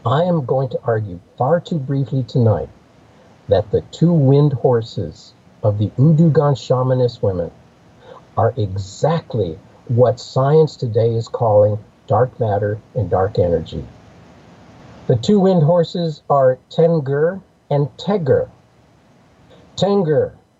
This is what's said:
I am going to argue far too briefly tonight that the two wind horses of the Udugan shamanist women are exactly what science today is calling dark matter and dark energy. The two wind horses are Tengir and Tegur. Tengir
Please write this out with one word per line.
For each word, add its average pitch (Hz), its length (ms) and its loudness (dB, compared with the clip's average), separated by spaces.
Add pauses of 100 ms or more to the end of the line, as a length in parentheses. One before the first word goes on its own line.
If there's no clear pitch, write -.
I 139 200 0
am 170 200 0
going 135 260 -2
to - 120 -6
argue 107 380 -4 (180)
far 156 220 0
too 170 180 -6
briefly 135 460 -4
tonight 113 440 0 (800)
that 95 240 0
the 156 80 0 (100)
two 170 220 2
wind 143 400 4
horses 113 800 -4 (300)
of 104 120 2
the 104 120 -2 (100)
Udugan 143 560 4
shamanist 127 680 -2
women 87 280 -2 (840)
are 113 200 0
exactly 104 1040 -4 (300)
what 117 320 2
science 151 560 0
today 113 400 -2
is 113 100 -4
calling 104 500 2 (300)
dark 120 320 0
matter 104 400 -2 (160)
and 98 160 -4
dark 95 300 -2
energy. 80 440 -2 (1200)
The 127 80 2
two 202 240 2
wind 180 240 4
horses 165 680 -2
are 131 260 2 (140)
Tengir 165 720 0 (260)
and 143 280 0
Tegur. 139 520 -2 (1300)
Tengir 160 560 0 (280)